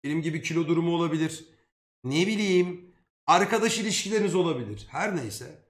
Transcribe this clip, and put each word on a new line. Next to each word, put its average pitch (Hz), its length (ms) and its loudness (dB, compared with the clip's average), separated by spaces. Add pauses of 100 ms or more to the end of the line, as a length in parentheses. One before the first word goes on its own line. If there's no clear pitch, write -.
benim 151 180 -2
gibi 160 200 -4
kilo 165 260 -2
durumu 170 260 2
olabilir, 160 500 -2 (600)
ne 151 220 2
bileyim, 185 680 0 (320)
arkadaş 208 520 4
ilişkileriniz 208 560 0
olabilir, 127 560 -2
her 185 260 -4
neyse. 123 540 -10